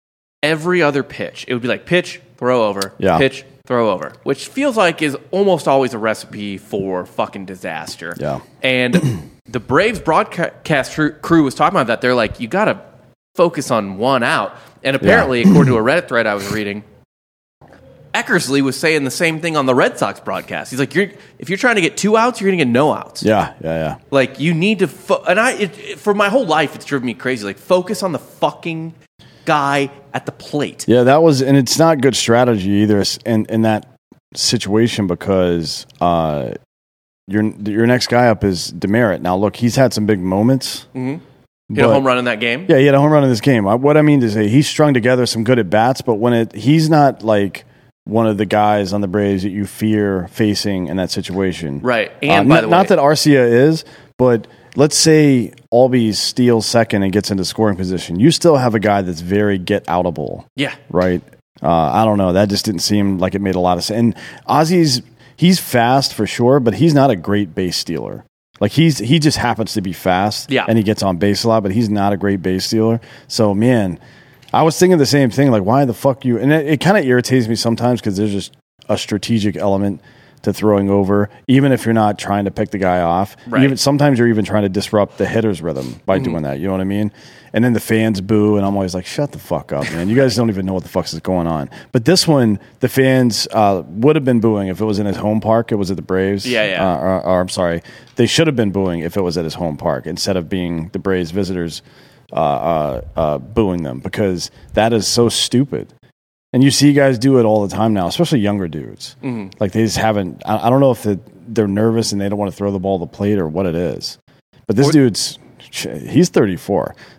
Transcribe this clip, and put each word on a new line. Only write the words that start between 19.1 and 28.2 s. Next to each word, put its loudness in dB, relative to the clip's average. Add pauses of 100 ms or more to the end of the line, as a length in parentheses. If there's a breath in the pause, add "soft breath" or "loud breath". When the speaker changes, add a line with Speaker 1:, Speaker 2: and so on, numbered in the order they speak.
Speaker 1:
same -2
thing -4
on 0
the 0
Red 0
Sox -4
broadcast. -8
He's -8
like, -4
"You're, 0 (320 loud breath)
if -14
you're -6
trying 0
to 0
get -2
two 0
outs, 0
you're 0
gonna 0
get 0
no 2
outs." -10
Speaker 2:
Yeah, 0
yeah, -4
yeah. -4 (140)
Speaker 1:
Like, 0
you 0
need 0
to 0
fo-, -6
and 2
I, 0
it, -6
it, -16
for -2
my 0
whole 0
life, 0
it's -18
driven -6
me -6
crazy. -6
Like, -8
focus -2
on -4
the -6